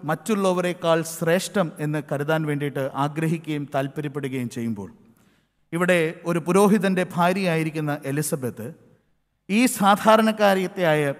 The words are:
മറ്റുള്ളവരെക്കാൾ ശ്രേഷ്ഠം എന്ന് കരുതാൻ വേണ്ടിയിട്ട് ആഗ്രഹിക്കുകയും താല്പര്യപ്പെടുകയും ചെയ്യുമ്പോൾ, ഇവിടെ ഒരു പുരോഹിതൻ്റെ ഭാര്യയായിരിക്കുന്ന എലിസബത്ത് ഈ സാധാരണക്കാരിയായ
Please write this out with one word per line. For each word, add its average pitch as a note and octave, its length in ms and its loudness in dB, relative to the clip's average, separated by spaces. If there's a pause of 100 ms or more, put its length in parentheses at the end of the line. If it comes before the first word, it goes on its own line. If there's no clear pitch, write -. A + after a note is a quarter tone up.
(100)
മറ്റുള്ളവരെക്കാൾ F3+ 880 0 (180)
ശ്രേഷ്ഠം F3+ 500 0 (200)
എന്ന് D3+ 160 -2 (100)
കരുതാൻ D3 280 0 (100)
വേണ്ടിയിട്ട് C#3+ 360 -2 (180)
ആഗ്രഹിക്കുകയും D#3 720 -4
താല്പര്യപ്പെടുകയും C3+ 800 -4
ചെയ്യുമ്പോൾ, A2 320 -6 (880)
ഇവിടെ F3+ 240 2 (300)
ഒരു E3+ 160 0
പുരോഹിതൻ്റെ F#3+ 580 4 (140)
ഭാര്യയായിരിക്കുന്ന D#3+ 760 0 (180)
എലിസബത്ത് C#3 560 -6 (920)
ഈ - 20 4 (180)
സാധാരണക്കാരിയായ G3+ 1200 4 (180)